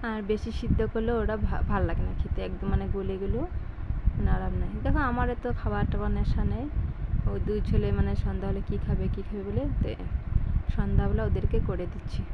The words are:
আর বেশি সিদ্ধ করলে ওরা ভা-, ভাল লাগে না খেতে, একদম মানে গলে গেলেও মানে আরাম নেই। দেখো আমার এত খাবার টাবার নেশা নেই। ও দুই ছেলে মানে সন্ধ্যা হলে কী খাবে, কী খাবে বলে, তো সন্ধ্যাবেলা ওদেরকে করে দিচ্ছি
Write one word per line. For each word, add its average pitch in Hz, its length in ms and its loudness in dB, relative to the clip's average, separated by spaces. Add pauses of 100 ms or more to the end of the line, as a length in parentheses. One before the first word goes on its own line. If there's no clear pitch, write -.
আর 220 180 -4
বেশি 208 300 -2
সিদ্ধ - 280 0 (140)
করলে 220 180 0
ওরা 220 260 0
ভা-, 208 300 0
ভাল 202 160 2
লাগে 165 200 0
না - 160 -2
খেতে, - 220 -2
একদম 190 280 -6
মানে 196 240 2
গলে 190 240 -2
গেলেও 208 280 -2 (680)
মানে 196 200 2
আরাম 185 280 2
নেই। - 120 0 (120)
দেখো 277 160 4
আমার 247 300 2
এত 240 160 -4 (140)
খাবার 208 320 0
টাবার 208 200 0
নেশা 202 320 2
নেই। 208 220 0 (600)
ও 202 120 0
দুই 208 220 0
ছেলে - 300 4
মানে 202 240 2
সন্ধ্যা 190 340 -2
হলে 196 120 -2
কী 208 160 -2
খাবে, 190 300 0
কী 196 140 -2
খাবে 202 220 -6
বলে, 208 200 -2 (160)
তো - 100 0 (840)
সন্ধ্যাবেলা 202 500 4
ওদেরকে 196 320 2 (100)
করে 180 180 -2
দিচ্ছি - 360 -6 (120)